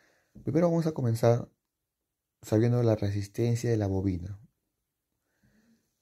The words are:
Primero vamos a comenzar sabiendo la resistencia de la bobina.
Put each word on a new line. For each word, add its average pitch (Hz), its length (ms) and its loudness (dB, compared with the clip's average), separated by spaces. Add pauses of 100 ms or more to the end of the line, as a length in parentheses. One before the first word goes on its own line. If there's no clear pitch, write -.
(420)
Primero 160 260 2
vamos 165 200 0
a 156 60 -2
comenzar 120 540 2 (960)
sabiendo 120 400 2
la 113 140 2
resistencia 110 720 -4
de 117 80 0
la 104 80 0
bobina. 95 540 -4 (1600)